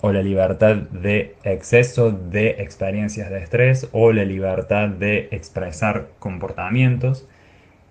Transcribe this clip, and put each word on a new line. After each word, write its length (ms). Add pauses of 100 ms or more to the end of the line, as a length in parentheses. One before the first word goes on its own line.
o 120
la 100
libertad 540
de 680
exceso 720
de 380 (120)
experiencias 680
de 80
estrés, 520
o 220
la 120
libertad 640
de 440
expresar 760 (120)
comportamientos, 1040 (640)